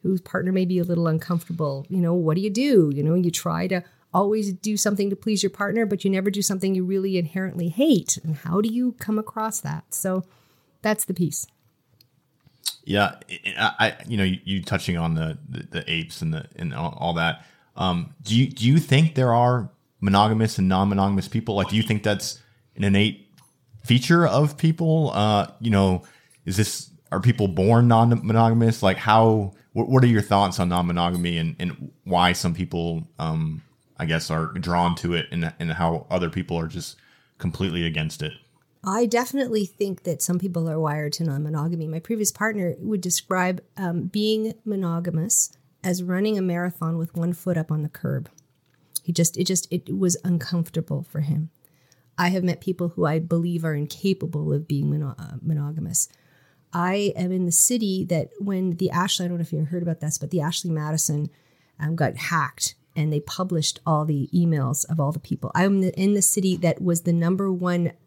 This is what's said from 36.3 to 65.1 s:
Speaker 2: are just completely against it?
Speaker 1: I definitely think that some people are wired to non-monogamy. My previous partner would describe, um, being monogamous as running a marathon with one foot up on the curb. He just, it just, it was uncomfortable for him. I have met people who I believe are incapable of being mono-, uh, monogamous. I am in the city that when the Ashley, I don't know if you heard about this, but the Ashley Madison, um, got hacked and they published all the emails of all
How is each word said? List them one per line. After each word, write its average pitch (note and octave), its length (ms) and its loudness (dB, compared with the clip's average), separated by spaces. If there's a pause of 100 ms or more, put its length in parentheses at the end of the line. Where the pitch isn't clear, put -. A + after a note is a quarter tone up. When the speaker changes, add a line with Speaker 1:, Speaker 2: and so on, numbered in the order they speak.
Speaker 2:
are E2 100 -4
just D#2+ 300 -12 (400)
completely E2+ 480 -2
against D#2 360 -4
it? D2+ 120 -6 (500)
Speaker 1:
I G#3 220 0
definitely A#3 600 0
think F#3+ 380 -6
that E3+ 180 -4
some F3+ 180 -2
people E3+ 300 -2
are D#3 100 -4
wired D3+ 340 -2
to E3 100 -4
non-monogamy. D#3 640 -2
My D#3+ 120 -6
previous G#3+ 320 -2
partner G#3 480 -2
would G3 200 -2
describe, F3+ 640 -2 (140)
um, F3 300 -4
being A3 480 0 (100)
monogamous F3 880 -2 (280)
as F#3 200 -2
running G3 340 0
a F#3+ 40 -2
marathon F3 560 -2
with E3 180 -4
one E3+ 160 0
foot E3+ 260 -2
up D#3+ 140 -2
on D3+ 120 -2
the D3+ 60 -4
curb. - 400 -6 (760)
He E3+ 100 -2
just, E3+ 240 0
it F3+ 80 0
just, F#3 260 -2
it F3 260 -4
was F#3 280 2
uncomfortable E3 800 -2
for - 180 -6
him. D#3 280 -2 (680)
I F3 120 0
have F#3 140 0
met F3+ 160 0
people F3 300 -4
who E3+ 160 0
I D#3 140 0
believe E3+ 440 -2
are D#3 120 -2
incapable D#3 760 -2
of D3 160 -2
being D3 220 0
mono-, D3 280 -2
uh, - 240 -14
monogamous. D#3 680 -4 (640)
I F#3+ 420 0
am F3+ 160 -2
in F#3 140 0
the E3+ 60 0
city G3+ 540 0
that F3 340 -2
when F#3 380 -2
the F#3 120 0
Ashley, F3+ 360 -2
I - 40 -2
don't F3 80 -4
know E3+ 60 -2
if D#3+ 100 -6
you D#3 100 -2
heard F3 200 -4
about E3 180 -4
this, D3+ 160 -4
but - 140 -8
the E3+ 100 0
Ashley E3 300 -4
Madison, D3+ 580 -2 (500)
um, D3+ 160 -4
got C#3 220 -2
hacked - 580 -4 (200)
and D3+ 180 0
they D3 80 0
published F3+ 640 -4
all D3+ 200 2
the C#3+ 280 0
emails D#3 560 0
of D#3+ 100 -2
all C#3+ 120 0